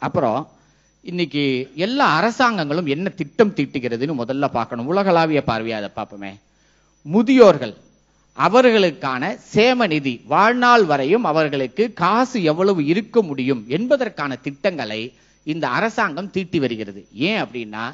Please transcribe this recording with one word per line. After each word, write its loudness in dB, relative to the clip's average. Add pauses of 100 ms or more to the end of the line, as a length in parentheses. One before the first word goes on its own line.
அப்புறம் -2 (600)
இன்னைக்கு -4 (320)
எல்லா 0 (120)
அரசாங்கங்களும் 0
என்ன -4
திட்டம் 0
தீட்டுகிறதுன்னு -4
முதல்ல -2
பார்க்கணும். -4
உலகளாவிய 2
பார்வையா -4
அதை -8
பார்ப்போமே. -12 (760)
முதியோர்கள் 6 (640)
அவர்களுக்கான 2 (300)
சேம 2
நிதி, -2 (140)
வாழ்நாள் 4
வரையும் 0
அவர்களுக்கு 0 (100)
காசு 0
எவ்வளவு 2
இருக்க 0
முடியும் -2
என்பதற்கான -2
திட்டங்களை -6 (460)
இந்த -4
அரசாங்கம் -4
தீட்டி -4
வருகிறது. -6 (260)
ஏன் -2
அப்படின்னா, -10 (100)